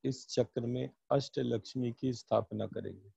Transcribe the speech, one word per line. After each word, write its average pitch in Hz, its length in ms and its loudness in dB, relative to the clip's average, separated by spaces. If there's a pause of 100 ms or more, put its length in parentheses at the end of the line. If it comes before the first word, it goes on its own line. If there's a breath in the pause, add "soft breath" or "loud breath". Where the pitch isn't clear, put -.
इस 135 240 -2
चक्र 120 380 2
में 127 220 -2 (240)
अष्ट 139 260 2
लक्ष्मी 120 540 0
की 131 200 -2
स्थापना 110 540 0
करेंगे। 98 500 -8